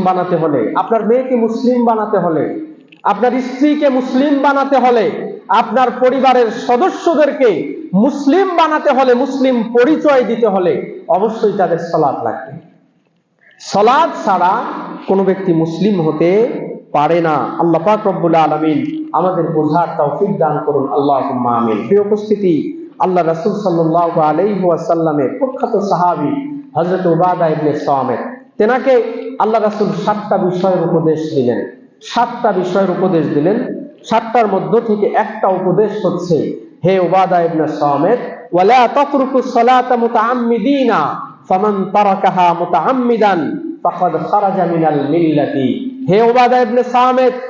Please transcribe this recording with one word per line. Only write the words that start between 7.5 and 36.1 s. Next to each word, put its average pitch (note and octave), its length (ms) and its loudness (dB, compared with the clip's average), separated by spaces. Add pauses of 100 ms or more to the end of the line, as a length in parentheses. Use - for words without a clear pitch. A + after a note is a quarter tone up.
মুসলিম C#4+ 520 2 (100)
বানাতে D4+ 360 2
হলে, C4 220 4
মুসলিম C4 420 0 (160)
পরিচয় C4+ 520 4
দিতে A3 240 0
হলে F#3 240 0 (360)
অবশ্যই G#3 480 0
তাদের E3 320 0
সালাত D3 360 0
লাগবে। A2+ 280 -6 (1080)
সালাত B3+ 500 2 (100)
ছাড়া F#3 320 2 (540)
কোনো G3 180 2
ব্যক্তি F#3+ 300 0
মুসলিম E3 460 0
হতে D#3 300 0 (600)
পারে D3+ 280 2
না। D#3+ 160 0 (220)
আল্লাহ E3 240 2
পাক G#3+ 240 2
রব্বুল E3 300 0
আলামিন D#3 420 2 (340)
আমাদের E3+ 400 0
বোঝার D#3 440 0
তৌফিক E3 420 0
দান D3+ 260 0
করুন, C#3 280 0
আল্লাহুম্মা C3 640 0
আমিন। A2+ 280 0
প্রিয় G3+ 180 2
উপস্থিতি, G3+ 500 0 (460)
আল্লাহ F3+ 260 2
রাসূল E3 320 -2
সাল্লাল্লাহু E3+ 640 0
আলাইহি F3+ 440 0
ওয়াসাল্লামের E3 720 0
প্রখ্যাত B3+ 380 -4 (140)
সাহাবী E3 440 0 (420)
হযরত F3 320 -2
উবাদা E3+ 420 2
ইবনে D3+ 320 0
সামিত, C3 420 -2 (340)
তেনাকে B3+ 360 2 (460)
আল্লাহ A3 220 2
রাসূল G#3 280 -2 (140)
সাতটা G#3 360 -2
বিষয়ের F3+ 460 0
উপদেশ D#3+ 360 0 (140)
দিলেন, A#2+ 260 0 (420)
সাতটা - 500 -2
বিষয়ের F#3+ 380 0
উপদেশ E3+ 380 0
দিলেন। E3 280 0 (480)
সাতটার A3+ 440 0
মধ্য F3 240 -2 (140)
থেকে G#3 200 0 (100)
একটা G#3+ 320 -2
উপদেশ F#3+ 440 0 (100)
হচ্ছে, E3+ 340 -2 (440)